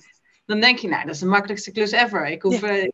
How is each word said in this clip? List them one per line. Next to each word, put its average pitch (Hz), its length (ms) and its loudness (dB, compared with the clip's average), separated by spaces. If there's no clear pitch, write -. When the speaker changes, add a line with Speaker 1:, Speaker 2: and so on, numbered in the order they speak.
Speaker 1:
Dan 214 140 -2
denk 240 180 4
je, 220 100 -6
"Nou, - 180 -2
dat 160 80 -6
is 147 60 -10
de 185 60 -4
makkelijkste 202 460 0
klus 208 200 -2
ever. 208 360 2
Ik 170 140 -6
hoef, 196 200 2
Speaker 2:
Ja. 208 60 -2
Speaker 1:
eh, 196 160 0
ik 190 100 -2